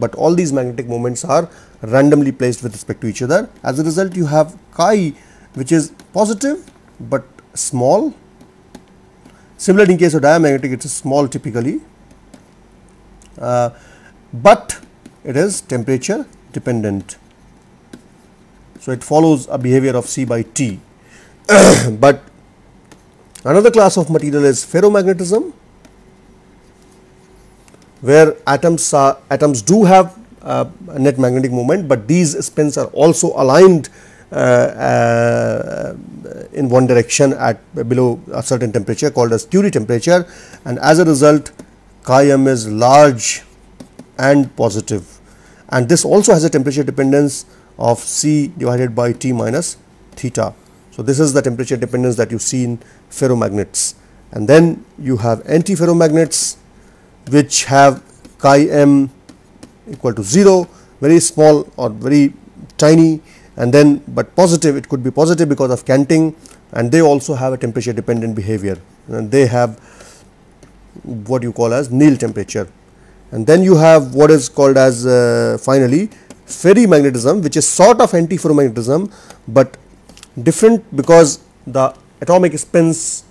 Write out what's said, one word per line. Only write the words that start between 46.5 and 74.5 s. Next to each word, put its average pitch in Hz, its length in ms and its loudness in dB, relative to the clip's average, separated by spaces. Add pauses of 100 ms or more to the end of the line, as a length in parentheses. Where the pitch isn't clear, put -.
dependence 139 640 -2 (340)
of 117 200 0
C 151 480 -2 (100)
divided 123 380 -4
by 120 180 -2
T 123 200 -6
minus 120 440 -6 (360)
theta. 120 420 -4 (380)
So 117 100 -12
this 131 180 0
is 147 140 0
the 139 80 0
temperature 127 340 -4
dependence 120 400 -4
that 113 140 -2
you 113 80 -6
see 127 260 -6
in 120 140 -6 (320)
ferromagnets. 110 840 -4 (380)
And 107 160 -8
then 160 380 4 (120)
you 131 200 -4
have 113 260 -4
antiferromagnets, 165 1120 0 (720)
which 135 360 0
have 139 380 4 (360)
chi 139 220 4
m 143 500 2 (800)
equal 120 240 -6
to 107 80 -8
zero, 180 440 2 (360)
very 156 180 4
small 151 560 2
or 123 140 -4
very 139 420 0 (460)
tiny, 160 420 4 (360)
and 120 180 -2
then 143 340 4
but 120 260 -8
positive, 165 420 2
it 123 120 -10
could 131 160 -6
be 131 60 -4
positive 160 400 0
because 135 200 -2
of 120 140 -6
canting, 156 500 0 (380)
and 120 180 -4
they 160 120 4
also 143 320 0
have 131 180 -4
a 127 60 -6
temperature 120 340 -6
dependent 113 420 -6
behavior, 101 440 -6 (300)
and 113 220 -10
they 131 160 4
have 117 320 -2 (1500)
what 123 160 -4
you 120 100 -8
call 117 220 -2
as 135 160 -4
Néel 135 280 4
temperature. 104 480 -6 (640)
And 113 120 -8
then 165 200 4
you 185 120 6
have 151 380 4
what 147 160 6
is 147 180 2
called 139 280 2